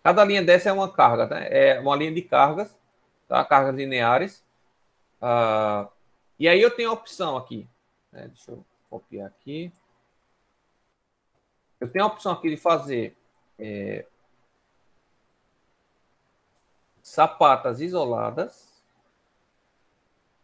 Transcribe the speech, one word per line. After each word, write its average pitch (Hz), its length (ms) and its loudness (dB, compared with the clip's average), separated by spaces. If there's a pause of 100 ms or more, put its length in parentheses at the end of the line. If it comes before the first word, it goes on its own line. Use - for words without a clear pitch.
Cada 185 200 4
linha 202 200 2
dessa 175 260 4
é 190 40 2
uma 190 180 -2
carga, 117 340 4
né? - 240 -8
É 135 300 4
uma 143 160 0
linha 156 180 -4
de 170 80 -4
cargas, 147 560 0 (500)
tá? 131 160 0
Cargas 135 300 2
lineares. 131 720 -2 (760)
Ah, 107 720 0 (480)
e 156 100 0
aí 180 140 4
eu 233 80 6
tenho 233 220 -4
a - 20 -4
opção 180 420 -8
aqui, 117 320 -12 (440)
né? - 160 -20
Deixa - 240 -20
eu - 120 -18 (240)
copiar 98 380 -16
aqui. 156 480 -16 (2000)
Eu 123 100 -10
tenho 190 160 -2
a - 20 0
opção 208 240 -6
aqui 165 200 -6
de 151 60 -6
fazer, 143 600 -2 (400)
é, 104 480 -10 (3000)
sapatas 135 800 2
isoladas. 131 1000 -6 (1600)